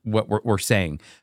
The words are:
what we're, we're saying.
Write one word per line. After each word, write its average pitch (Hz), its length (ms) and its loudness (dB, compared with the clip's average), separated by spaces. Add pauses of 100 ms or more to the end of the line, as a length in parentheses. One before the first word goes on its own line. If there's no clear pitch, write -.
what 110 240 0
we're, 104 160 0
we're 107 140 2
saying. 87 440 0 (200)